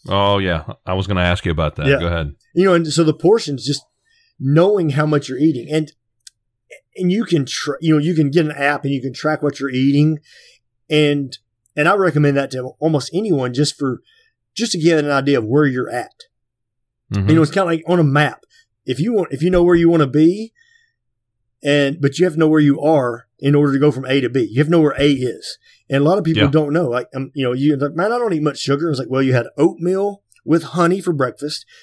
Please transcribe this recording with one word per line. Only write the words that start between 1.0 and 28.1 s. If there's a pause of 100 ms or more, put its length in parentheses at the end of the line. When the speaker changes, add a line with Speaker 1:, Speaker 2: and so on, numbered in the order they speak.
Speaker 1:
gonna
ask
you
about
that.
Speaker 2:
Yeah.
Speaker 1:
Go
ahead. (180)
Speaker 2:
You
know,
and
so
the
portions,
just (520)
knowing
how
much
you're
eating.
And, (1040)
and
you
can
tr-,
you
know,
you
can
get
an
app
and
you
can
track
what
you're
eating. (680)
And, (380)
and
I
recommend
that
to
almost
anyone
just
for, (540)
just
to
get
an
idea
of
where
you're
at. (1000)
Speaker 1:
Mm-hmm.
Speaker 2:
You
know,
it's
kinda
like
on
a
map. (420)
If
you
want,
if
you
know
where
you
wanna
be, (1120)
and,
but
you
have
to
know
where
you
are (120)
in
order
to
go
from
A
to
B.
You
have
to
know
where
A
is. (320)
And
a
lot
of
people
Speaker 1:
Yeah.
Speaker 2:
don't
know.
Like,
um,
you
know,
you're
like,
"Man,